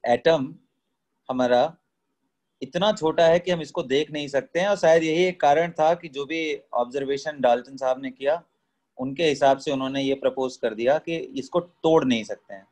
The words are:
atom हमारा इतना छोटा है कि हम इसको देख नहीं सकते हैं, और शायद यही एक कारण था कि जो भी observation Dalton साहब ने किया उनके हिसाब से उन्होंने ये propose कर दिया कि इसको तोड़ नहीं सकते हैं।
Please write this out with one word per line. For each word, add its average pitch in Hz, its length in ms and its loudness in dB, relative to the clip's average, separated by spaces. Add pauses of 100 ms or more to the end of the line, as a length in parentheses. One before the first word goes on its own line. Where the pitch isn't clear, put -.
atom 147 480 2 (720)
हमारा 127 340 2 (1000)
इतना 202 300 0
छोटा 160 340 2
है 165 140 6
कि 180 100 -6
हम 170 100 -2
इसको 156 240 -8
देख 139 260 -2
नहीं 147 180 -8
सकते 135 320 -2
हैं, 196 80 0
और 202 80 0
शायद 165 260 4
यही 160 220 2
एक 180 160 -2
कारण 160 320 4
था 160 220 2
कि 170 160 -8
जो 139 160 -8
भी 156 340 -4 (140)
observation 139 680 -4
Dalton 123 360 0
साहब 131 260 -2
ने 135 80 -10
किया 143 320 -4 (560)
उनके 135 260 -4
हिसाब 139 340 4
से 143 140 -4
उन्होंने 135 300 -4
ये 135 140 0
propose 131 400 -4
कर 113 180 -4
दिया 123 260 0
कि 165 160 -8
इसको 143 440 -6
तोड़ 160 440 0
नहीं 117 200 0
सकते - 300 -14
हैं। 98 180 -20